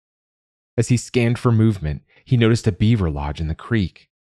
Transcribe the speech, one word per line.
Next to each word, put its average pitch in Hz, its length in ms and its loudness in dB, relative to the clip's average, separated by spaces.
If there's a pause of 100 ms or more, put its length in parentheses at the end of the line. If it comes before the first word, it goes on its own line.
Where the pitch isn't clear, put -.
(800)
As 120 100 0
he 123 80 2
scanned 117 420 -2
for 123 140 2
movement, 107 500 0 (220)
he 127 140 0
noticed 113 280 2
a 107 60 2
beaver 107 380 2
lodge 71 280 -6
in 80 100 -4
the 78 60 -4
creek. - 540 -4 (140)